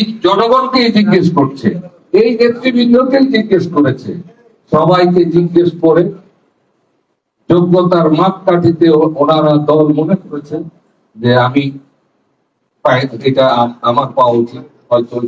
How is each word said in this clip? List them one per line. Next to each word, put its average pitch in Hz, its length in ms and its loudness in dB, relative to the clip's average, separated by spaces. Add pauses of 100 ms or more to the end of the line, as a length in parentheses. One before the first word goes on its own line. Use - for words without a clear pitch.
(260)
জনগণকেই 240 720 2
জিজ্ঞেস 190 300 2 (100)
করছে, - 320 -2 (520)
এই 247 80 2 (100)
নেতৃবৃন্দকেই 247 840 2 (100)
জিজ্ঞেস 190 300 0 (100)
করেছে, 131 360 -2 (600)
সবাইকে 175 500 2 (140)
জিজ্ঞেস 170 340 2 (140)
করে 160 200 4 (1500)
যোগ্যতার 175 580 2 (120)
মাপকাঠিতে 175 680 0 (100)
ও-, 156 140 2 (100)
ওনারা 151 320 0 (160)
দল 151 160 2 (140)
মনে 175 240 -2
করেছেন 151 380 -12 (540)
যে 117 160 -2 (160)
আমি 139 160 -2 (1200)
পাই-, 131 240 -2 (200)
এটা 131 160 0 (160)
আ-, 120 140 -4 (140)
আমার 135 180 -2 (100)
পাওয়া 120 240 2
উচিত, 127 220 -8 (260)
হয়তো 120 300 -2
ওই 120 80 -6